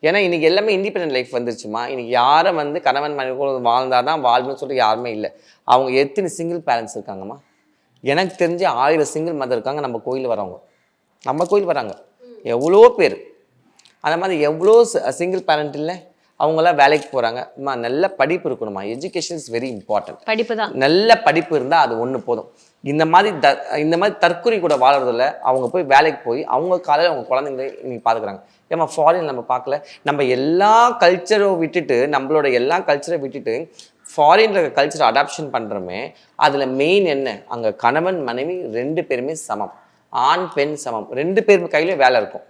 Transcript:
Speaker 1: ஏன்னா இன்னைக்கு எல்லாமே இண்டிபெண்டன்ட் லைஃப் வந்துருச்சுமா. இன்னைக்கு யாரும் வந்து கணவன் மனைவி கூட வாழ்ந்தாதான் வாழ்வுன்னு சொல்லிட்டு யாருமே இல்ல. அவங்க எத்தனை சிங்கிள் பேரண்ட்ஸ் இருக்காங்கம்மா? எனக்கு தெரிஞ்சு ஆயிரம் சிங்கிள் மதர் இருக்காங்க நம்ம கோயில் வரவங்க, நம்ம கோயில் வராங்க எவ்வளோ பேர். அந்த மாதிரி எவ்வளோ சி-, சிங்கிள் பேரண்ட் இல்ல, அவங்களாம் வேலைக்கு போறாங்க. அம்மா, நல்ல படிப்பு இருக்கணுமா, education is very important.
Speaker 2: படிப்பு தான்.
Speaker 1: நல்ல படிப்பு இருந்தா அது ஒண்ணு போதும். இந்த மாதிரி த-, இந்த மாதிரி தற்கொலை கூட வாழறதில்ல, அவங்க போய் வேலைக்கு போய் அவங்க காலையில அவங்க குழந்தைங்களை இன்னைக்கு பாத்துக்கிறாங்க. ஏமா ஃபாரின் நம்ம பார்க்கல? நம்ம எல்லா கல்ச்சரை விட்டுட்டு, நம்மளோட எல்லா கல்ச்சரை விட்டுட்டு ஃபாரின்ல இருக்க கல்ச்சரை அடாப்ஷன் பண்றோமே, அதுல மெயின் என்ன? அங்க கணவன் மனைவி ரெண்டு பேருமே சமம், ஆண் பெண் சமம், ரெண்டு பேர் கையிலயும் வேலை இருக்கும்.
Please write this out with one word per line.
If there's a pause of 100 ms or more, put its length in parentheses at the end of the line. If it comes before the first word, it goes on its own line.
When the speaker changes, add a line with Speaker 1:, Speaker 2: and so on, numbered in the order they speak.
Speaker 1:
ஏன்னா
இன்னைக்கு
எல்லாமே
இண்டிபெண்டன்ட்
லைஃப்
வந்துருச்சுமா.
இன்னைக்கு
யாரும்
வந்து
கணவன்
மனைவி
கூட
வாழ்ந்தாதான்
வாழ்வுன்னு
சொல்லிட்டு
யாருமே
இல்ல. (300)
அவங்க
எத்தனை
சிங்கிள்
பேரண்ட்ஸ்
இருக்காங்கம்மா? (640)
எனக்கு
தெரிஞ்சு
ஆயிரம்
சிங்கிள்
மதர்
இருக்காங்க
நம்ம
கோயில்
வரவங்க, (640)
நம்ம
கோயில்
வராங்க (400)
எவ்வளோ
பேர். (680)
அந்த
மாதிரி
எவ்வளோ
சி-,
சிங்கிள்
பேரண்ட்
இல்ல, (380)
அவங்களாம்
வேலைக்கு
போறாங்க. (100)
அம்மா,
நல்ல
படிப்பு
இருக்கணுமா,
education
is
very
important.
Speaker 2:
படிப்பு
தான்.
Speaker 1:
நல்ல
படிப்பு
இருந்தா
அது
ஒண்ணு
போதும். (300)
இந்த
மாதிரி
த-,
இந்த
மாதிரி
தற்கொலை
கூட
வாழறதில்ல,
அவங்க
போய்
வேலைக்கு
போய்
அவங்க
காலையில
அவங்க
குழந்தைங்களை
இன்னைக்கு
பாத்துக்கிறாங்க. (280)
ஏமா
ஃபாரின்
நம்ம
பார்க்கல? (180)
நம்ம
எல்லா
கல்ச்சரை
விட்டுட்டு,
நம்மளோட
எல்லா
கல்ச்சரை
விட்டுட்டு (460)
ஃபாரின்ல
இருக்க
கல்ச்சரை
அடாப்ஷன்
பண்றோமே, (220)
அதுல
மெயின்
என்ன?
அங்க
கணவன்
மனைவி (100)
ரெண்டு
பேருமே
சமம், (360)
ஆண்
பெண்
சமம்,
ரெண்டு
பேர்
கையிலயும்
வேலை
இருக்கும்.